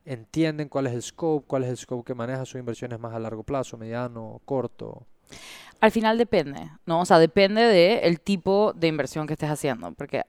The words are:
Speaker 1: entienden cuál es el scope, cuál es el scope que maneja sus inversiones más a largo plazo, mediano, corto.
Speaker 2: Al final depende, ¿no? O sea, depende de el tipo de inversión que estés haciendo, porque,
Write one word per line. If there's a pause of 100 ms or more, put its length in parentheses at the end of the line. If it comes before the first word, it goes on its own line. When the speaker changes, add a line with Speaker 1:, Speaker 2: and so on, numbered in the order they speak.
Speaker 1:
entienden
cuál
es
el
scope,
cuál
es
el
scope
que
maneja
sus
inversiones
más
a
largo
plazo,
mediano,
corto. (760)
Speaker 2:
Al
final
depende, (140)
¿no?
O
sea,
depende
de
el
tipo
de
inversión
que
estés
haciendo,
porque,